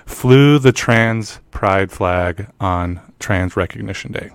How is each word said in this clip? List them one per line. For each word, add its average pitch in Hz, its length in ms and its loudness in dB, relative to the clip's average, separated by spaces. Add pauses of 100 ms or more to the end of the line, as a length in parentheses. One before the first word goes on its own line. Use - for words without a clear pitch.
flew 139 520 4
the 131 140 4
trans 113 680 -2 (120)
pride 98 400 0
flag 90 560 -4 (120)
on 90 400 -4 (180)
Trans 92 380 -4
Recognition - 560 -8
Day. - 220 -10